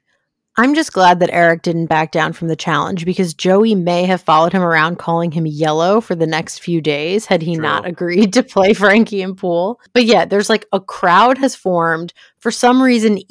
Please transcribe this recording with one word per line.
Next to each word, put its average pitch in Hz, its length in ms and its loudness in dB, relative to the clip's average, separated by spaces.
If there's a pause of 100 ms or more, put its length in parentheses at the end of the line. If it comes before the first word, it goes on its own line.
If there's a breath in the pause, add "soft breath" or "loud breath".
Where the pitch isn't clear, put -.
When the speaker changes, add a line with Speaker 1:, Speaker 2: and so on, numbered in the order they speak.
(560)
Speaker 1:
I'm 262 180 2
just 320 180 -2
glad 180 280 4
that 175 120 2
Eric 170 300 2
didn't 165 240 -2
back 156 240 -2
down 160 220 -2
from 165 160 -8
the 160 80 -4
challenge 165 500 -4
because 180 280 -2
Joey 202 400 2
may 175 300 0
have 180 160 0
followed 165 320 2
him 190 100 0
around 165 360 0
calling 170 320 -2
him 160 160 -4
yellow 156 540 0
for 202 140 -6
the 160 120 -2
next 160 320 -6
few 170 220 -4
days 156 440 -2
had 180 160 0
he 165 140 -4
Speaker 2:
True. 160 80 -4
Speaker 1:
not 156 240 -2
agreed 180 460 0
to 254 100 2
play 196 320 2
Frankie 202 480 2
in 185 140 -10
pool. 180 440 -4 (140 soft breath)
But 247 100 4
yeah, 214 200 2
there's, 202 260 -2
like, 214 220 -2
a 196 80 -2
crowd 202 580 2
has 269 160 -2
formed. 170 580 -2 (280 soft breath)
For 233 100 -4
some 247 320 2
reason, 226 380 2 (100)